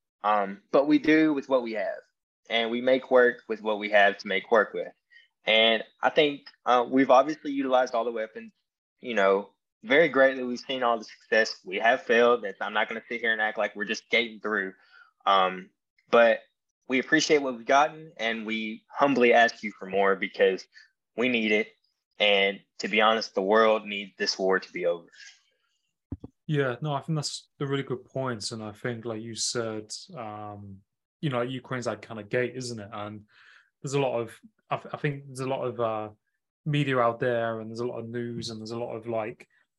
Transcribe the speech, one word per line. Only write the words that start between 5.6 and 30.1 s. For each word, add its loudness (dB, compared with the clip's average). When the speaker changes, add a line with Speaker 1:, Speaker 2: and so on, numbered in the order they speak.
Speaker 1:
I 2
think, 2
uh, 4
we've 4
obviously 4
utilized 0
all -2
the -4
weapons, -12
you -8
know, 2
very 4
greatly. 4
We've -4
seen -6
all 2
the -14
success. 0
We -8
have 2
failed. 4
That's, -10
I'm -6
not 0
gonna -8
sit -8
here 0
and -2
act -2
like -2
we're -6
just -8
skating -2
through. -4
Um, 2
but 6
we 0
appreciate 2
what -4
we've -10
gotten, 2
and -4
we -6
humbly 4
ask 4
you -8
for -14
more 2
because 0
we 0
need 0
it. 2
And 2
to -6
be 0
honest, 2
the 0
world 4
needs -10
this -4
war 0
to -12
be -4
over. -4
Speaker 2:
Yeah, -2
no, -4
I -4
think -6
that's -8
a -4
really -2
good -10
point. -6
And -10
I -10
think, -10
like -8
you -14
said, -6